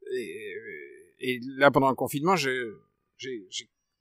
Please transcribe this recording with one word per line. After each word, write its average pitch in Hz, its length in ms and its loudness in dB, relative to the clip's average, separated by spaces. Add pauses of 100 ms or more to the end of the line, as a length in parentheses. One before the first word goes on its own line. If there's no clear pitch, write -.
(140)
Et, 104 420 -8 (640)
et 127 200 -2 (180)
là, 139 140 8
pendant 135 180 4
le 120 60 2
confinement, 151 420 0
j'ai, 131 200 0 (600)
j'ai, 120 320 -10
j'ai - 200 -12 (320)